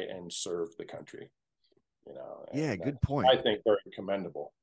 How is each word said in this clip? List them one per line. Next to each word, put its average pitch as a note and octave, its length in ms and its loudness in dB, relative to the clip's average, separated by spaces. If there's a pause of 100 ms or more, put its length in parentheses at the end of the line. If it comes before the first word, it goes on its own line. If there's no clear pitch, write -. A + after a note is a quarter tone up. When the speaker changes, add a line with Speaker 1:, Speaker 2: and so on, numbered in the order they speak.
Speaker 1:
and F2+ 240 -10
serve F2 440 -2
the E2 80 -8
country. - 440 -14 (800)
You C#2 80 -14
know, C2+ 360 -12
and C3+ 80 -4
Speaker 2:
Yeah, D3 160 0
good C3+ 200 -4
Speaker 1:
that's, - 100 -2
Speaker 2:
point. C3+ 240 4
Speaker 1:
I C3 100 10
think, G#2+ 260 2
very G#2+ 120 8 (160)
commendable. F#2 680 -4